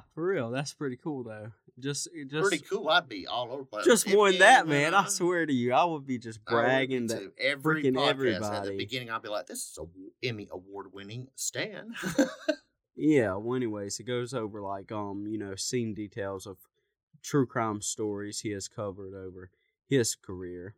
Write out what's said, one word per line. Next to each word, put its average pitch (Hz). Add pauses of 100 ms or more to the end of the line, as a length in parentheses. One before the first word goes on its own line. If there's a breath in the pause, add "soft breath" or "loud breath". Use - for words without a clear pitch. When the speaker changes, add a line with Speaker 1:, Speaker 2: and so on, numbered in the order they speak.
(140)
Speaker 1:
for 160
real. 143
That's 139
pretty 135
cool, 139
though. 107 (280)
Just, 143
it 147
just 160
Speaker 2:
Pretty 160
cool. 190
I'd 165
be 101
all 117
over 143
the 135
place. 208
Speaker 1:
Just -
Speaker 2:
Emmy 196
Speaker 1:
won 196
that, 202
man. 147
I 196
Speaker 2:
winner. 196
Speaker 1:
swear 175
to 151
you, 123
I 156
would 156
be 131
just 110
Speaker 2:
I -
would 117
be 117
Speaker 1:
bragging 127
to 110
Speaker 2:
too. 98
Every 143
Speaker 1:
freaking 131
Speaker 2:
podcast 135
Speaker 1:
everybody. 110
Speaker 2:
at 104
the 98
beginning, 117
I'd 113
be 113
like, 104
"This 240 (120)
is -
a -
w-, 92 (100)
Emmy 107
Award 95
winning 104
Stan." 208 (220)
<laughs> -
Speaker 1:
Yeah. 135
Well, 117
anyways, 104
it -
goes 123
over, 107
like, 98
um, 101
you 107
know, 101
scene 113
details 98
of 98 (680)
true 139
crime 110
stories 104
he 110
has 98
covered 98
over 92 (380)
his 127
career 90